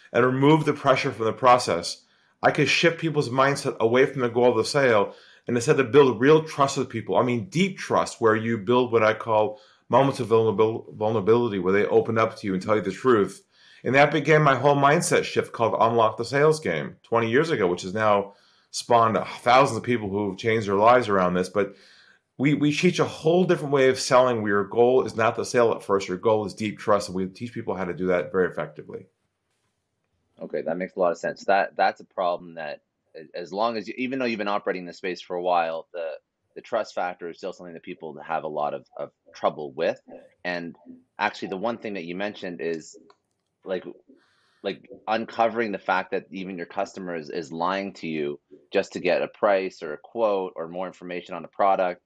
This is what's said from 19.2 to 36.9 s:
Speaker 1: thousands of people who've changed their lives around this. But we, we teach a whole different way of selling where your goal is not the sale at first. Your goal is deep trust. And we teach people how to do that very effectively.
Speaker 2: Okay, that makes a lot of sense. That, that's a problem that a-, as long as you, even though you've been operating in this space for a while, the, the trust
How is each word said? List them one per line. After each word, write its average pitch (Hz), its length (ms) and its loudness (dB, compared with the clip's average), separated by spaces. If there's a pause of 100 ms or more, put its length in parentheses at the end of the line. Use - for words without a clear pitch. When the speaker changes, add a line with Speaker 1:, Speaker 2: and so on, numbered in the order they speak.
Speaker 1:
thousands 123 400 4
of 95 60 -8
people 110 260 -4
who've 98 260 -4
changed 113 300 -2
their 98 80 0
lives 113 340 6
around 92 260 2
this. 90 140 -2
But - 280 -4 (600)
we, 139 180 0
we 147 180 0
teach 175 260 0
a 156 60 0
whole 170 400 0
different 151 280 -2
way 135 160 4
of 131 120 2
selling 127 420 2
where 104 100 -2
your 101 120 2
goal 123 420 4
is 110 80 -10
not 113 220 0
the 104 80 -4
sale 120 280 2
at - 120 -8
first. 98 240 0
Your 92 100 -6
goal 110 260 2
is 92 100 -8
deep 107 240 -6
trust. 101 300 0
And 90 60 -10
we 95 120 -4
teach 113 280 -12
people 107 220 -8
how 95 80 -6
to 85 100 -6
do 92 140 -4
that 90 240 -2
very 92 160 0
effectively. - 580 -12 (1400)
Speaker 2:
Okay, 78 200 -6
that 78 140 -6
makes 92 200 -8
a 95 40 -4
lot 87 120 2
of 85 60 -10
sense. - 260 -8
That, 98 320 0
that's 98 240 0
a 101 40 -20
problem 87 520 -6
that 76 240 -12 (360)
a-, 80 220 -16
as 85 140 -12
long 113 240 -2
as 98 120 -8
you, 110 80 -12
even 127 220 -6
though 131 60 -4
you've 113 140 -4
been 104 100 -6
operating 98 340 -4
in 87 40 -14
this 85 120 -16
space 90 240 -8
for 90 140 -10
a 90 60 -6
while, 82 500 -2
the, 85 140 -8 (500)
the 82 40 -16
trust - 340 -6